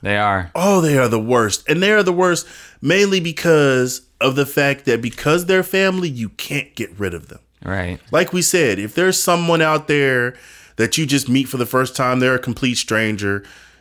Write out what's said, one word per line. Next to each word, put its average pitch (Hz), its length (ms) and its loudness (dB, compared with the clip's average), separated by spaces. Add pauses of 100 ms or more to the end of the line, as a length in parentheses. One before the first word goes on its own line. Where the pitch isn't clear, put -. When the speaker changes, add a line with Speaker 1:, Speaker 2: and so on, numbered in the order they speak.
Speaker 1:
they 104 160 -2
are. 98 380 0
Speaker 2:
Oh, 190 260 4
they 151 160 2
are 127 100 4
the 113 120 0
worst. 110 480 0
And 156 140 0
they 196 100 2
are 214 120 4
the 180 100 2
worst 175 320 0 (360)
mainly 190 380 2
because 147 800 2 (200)
of 131 140 0
the 139 100 0
fact 139 400 -2
that 117 160 0
because 151 440 -2
they're 185 180 2
family, 185 460 0
you 117 200 -8
can't - 460 -8
get 113 240 -8
rid 95 140 -4
of 85 160 -14
them. - 100 -20 (240)
Speaker 1:
Right. 92 360 -6 (120)
Speaker 2:
Like 175 220 0
we 180 80 0
said, 151 380 2
if 107 160 -8
there's 185 260 0
someone 170 400 2
out 156 260 0
there 131 480 0 (400)
that - 220 0
you 156 80 0
just 135 240 0
meet 131 180 2
for 135 100 -8
the 123 80 0
first 127 300 -2
time, 127 240 0
they're 127 160 2
a 123 40 0
complete 123 360 -2
stranger, 104 680 -2 (380)